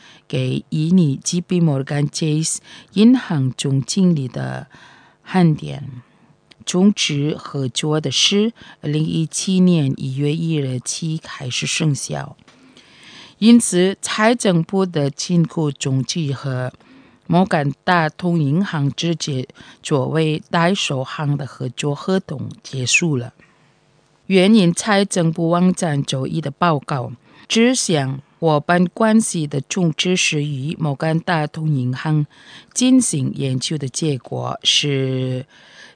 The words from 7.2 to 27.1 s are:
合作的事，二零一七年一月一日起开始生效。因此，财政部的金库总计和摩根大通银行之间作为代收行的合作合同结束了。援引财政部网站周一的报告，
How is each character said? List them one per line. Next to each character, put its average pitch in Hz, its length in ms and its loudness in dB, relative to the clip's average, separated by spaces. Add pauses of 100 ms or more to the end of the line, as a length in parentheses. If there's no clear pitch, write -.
合 135 300 -6
作 151 340 -2
的 143 120 -4
事， 208 400 2 (280)
二 - 80 -6
零 156 160 0
一 165 220 -2
七 - 320 -2
年 165 380 4
一 135 200 -6
月 147 160 0
一 165 240 -2
日 131 220 -2
起 160 400 -6
开 - 320 -12
始 147 160 -6
生 156 260 0
效。 73 440 -8 (1040)
因 240 200 8
此， 185 420 2
财 226 360 2
政 175 260 2
部 190 240 0
的 147 240 -2
金 175 320 0
库 151 300 -2
总 131 320 -2
计 147 280 -4
和 127 400 -6 (540)
摩 175 180 4
根 143 380 0
大 170 260 2
通 170 320 -2
银 151 240 0
行 143 280 -2
之 170 240 -2
间 131 280 -6 (380)
作 135 260 0
为 156 400 0
代 165 240 2
收 139 300 -4
行 143 340 -4
的 139 80 -6
合 131 260 -10
作 147 220 -4
合 190 280 -2
同 117 280 -10 (140)
结 127 240 -6
束 156 300 0
了。 120 160 -6 (920)
援 190 280 6
引 175 180 6
财 202 320 0
政 165 280 0
部 165 160 -2
网 180 240 4
站 147 280 -2
周 135 240 -4
一 160 160 -4
的 143 120 -6
报 170 260 2
告， 123 320 -6 (380)